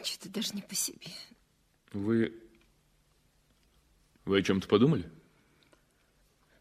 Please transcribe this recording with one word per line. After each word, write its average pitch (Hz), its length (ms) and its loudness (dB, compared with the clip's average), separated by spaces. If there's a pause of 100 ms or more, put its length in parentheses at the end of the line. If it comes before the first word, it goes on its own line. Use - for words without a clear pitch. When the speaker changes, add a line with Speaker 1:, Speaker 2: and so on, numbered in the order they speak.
Speaker 1:
чё-то - 260 -8
даже 214 240 -6
не 202 80 -8
по - 140 -10
себе. - 360 -6 (800)
Speaker 2:
Вы, 107 420 0 (1900)
вы 98 140 4
о - 20 4
чём-то 95 260 0
подумали? 110 420 4 (1500)